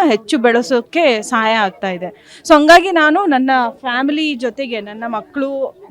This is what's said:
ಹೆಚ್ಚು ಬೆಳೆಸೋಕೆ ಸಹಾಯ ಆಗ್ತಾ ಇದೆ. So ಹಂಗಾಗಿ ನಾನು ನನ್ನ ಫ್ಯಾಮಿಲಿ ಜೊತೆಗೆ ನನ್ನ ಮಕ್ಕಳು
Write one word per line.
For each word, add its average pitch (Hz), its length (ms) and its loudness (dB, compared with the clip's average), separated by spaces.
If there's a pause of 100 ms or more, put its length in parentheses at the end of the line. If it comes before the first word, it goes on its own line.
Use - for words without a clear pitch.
ಹೆಚ್ಚು 240 340 0
ಬೆಳೆಸೋಕೆ 240 840 0
ಸಹಾಯ 220 320 -2
ಆಗ್ತಾ 196 360 -4
ಇದೆ. 180 540 -12
So 330 100 4
ಹಂಗಾಗಿ 330 380 6
ನಾನು 330 340 2
ನನ್ನ 262 260 0 (180)
ಫ್ಯಾಮಿಲಿ 277 640 -4
ಜೊತೆಗೆ 233 460 -8
ನನ್ನ 208 260 -14
ಮಕ್ಕಳು 269 840 -8